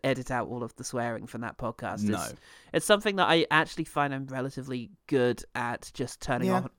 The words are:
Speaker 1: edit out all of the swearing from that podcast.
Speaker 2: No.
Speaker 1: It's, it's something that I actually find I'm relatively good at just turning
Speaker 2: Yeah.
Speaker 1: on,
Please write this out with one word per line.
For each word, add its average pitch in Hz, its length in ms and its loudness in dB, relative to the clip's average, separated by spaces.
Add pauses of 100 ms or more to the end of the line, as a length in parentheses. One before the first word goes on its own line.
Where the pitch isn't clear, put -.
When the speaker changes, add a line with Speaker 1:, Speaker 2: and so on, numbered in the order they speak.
Speaker 1:
edit 127 240 0
out 123 200 -2
all 123 140 -6
of 113 120 -10
the 127 80 -12
swearing 117 420 -4
from 120 160 -10
that 117 160 -8
podcast. 107 460 -6
Speaker 2:
No. 104 180 2
Speaker 1:
It's, 62 120 -6 (400)
it's 156 120 0
something 208 300 4
that 185 140 4
I 165 200 6
actually 156 360 2
find 143 280 0
I'm 135 140 -6
relatively 131 640 -6 (160)
good 127 340 4 (140)
at 120 400 -4
just - 260 -8
turning 165 280 0
Speaker 2:
Yeah. 190 80 4
Speaker 1:
on, 180 220 -2